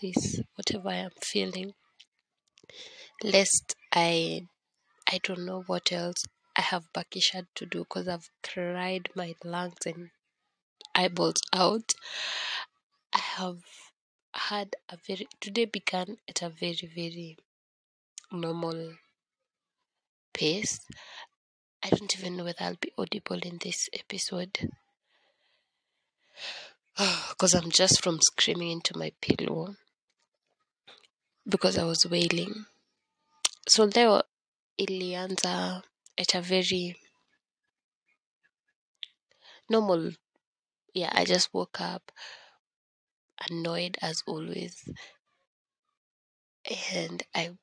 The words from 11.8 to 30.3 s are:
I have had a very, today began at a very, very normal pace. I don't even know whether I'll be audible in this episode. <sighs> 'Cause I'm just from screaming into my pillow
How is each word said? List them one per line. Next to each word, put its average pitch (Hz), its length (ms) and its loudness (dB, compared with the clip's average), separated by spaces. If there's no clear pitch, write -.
I - 80 0
have 180 400 -4
had 202 440 -4
a - 80 -14
very, 196 220 -6
today 214 240 0
began 190 500 -4
at - 120 -4
a 175 80 -4
very, 170 460 -6
very 170 420 -8
normal 165 600 -4
pace. - 460 -2
I 196 60 -8
don't 190 280 2
even 180 200 -6
know 175 80 -4
whether 175 180 -6
I'll 180 120 -2
be - 220 -8
audible - 460 -4
in 175 180 -10
this - 320 -4
episode. - 760 -6
<sighs> - 420 0
'Cause 185 180 6
I'm 170 160 0
just 185 320 8
from 165 180 2
screaming - 500 4
into 165 260 -2
my 160 140 -4
pillow - 540 0